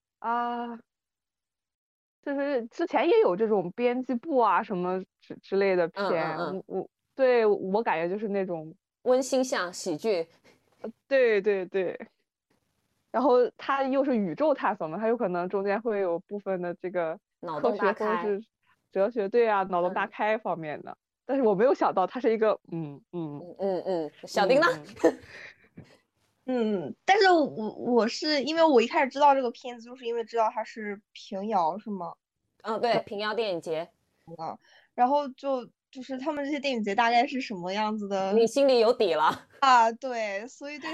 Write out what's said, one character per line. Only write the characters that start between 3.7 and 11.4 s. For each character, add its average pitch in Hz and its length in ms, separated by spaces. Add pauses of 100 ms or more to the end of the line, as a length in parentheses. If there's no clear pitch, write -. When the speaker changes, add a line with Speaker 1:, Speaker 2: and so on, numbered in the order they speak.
Speaker 1:
编 247 340
辑 262 100
部 277 220
啊 196 260
什 202 140
么 185 260 (200)
之-， - 200
之 - 140
类 196 180
的 175 140
片， 190 160
Speaker 2:
嗯， 185 80
嗯， 160 460
嗯。 - 80
Speaker 1:
我， 185 140
我， - 100 (240)
对， 247 320
我 202 360
感 208 140
觉 170 180
就 208 40
是 214 100
那 196 160
种 165 300 (300)
Speaker 2:
温 254 180
馨 262 200
向 202 300
喜 175 240
剧。 175 320 (540)
Speaker 1:
呃， 220 80 (180)
对， 240 320